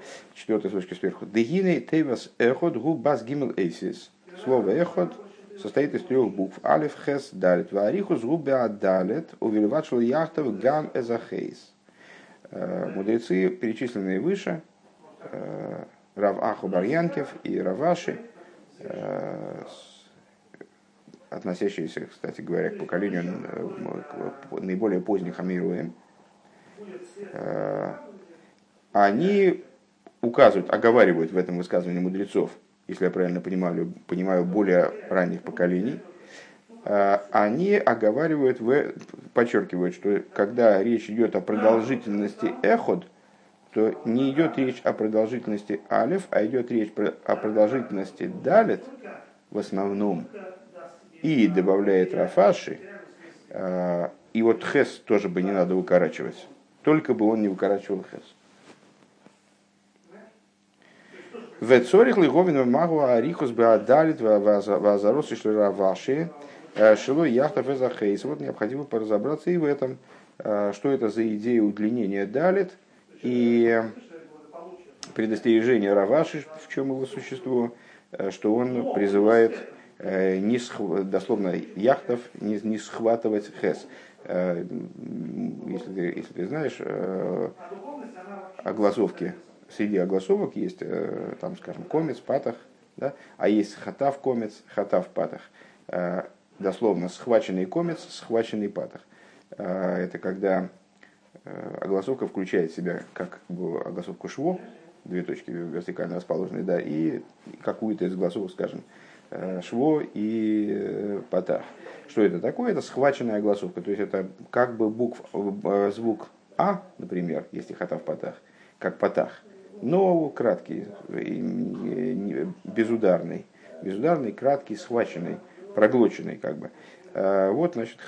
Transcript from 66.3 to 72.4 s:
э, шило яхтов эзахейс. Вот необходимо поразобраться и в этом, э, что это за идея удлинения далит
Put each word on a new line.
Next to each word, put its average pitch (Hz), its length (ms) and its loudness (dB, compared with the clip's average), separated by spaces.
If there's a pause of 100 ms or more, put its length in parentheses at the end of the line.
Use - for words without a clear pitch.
э, 107 200 10
шило 143 280 2
яхтов 131 440 2
эзахейс. 123 560 0
Вот 147 160 -6
необходимо 131 440 -6
поразобраться 113 640 -2
и 180 60 2
в 165 80 0
этом, 139 340 -2 (400)
э, 104 340 -2
что 139 180 -2
это 120 180 0
за 113 180 0 (100)
идея 113 260 2
удлинения 104 640 0
далит 147 480 0 (480)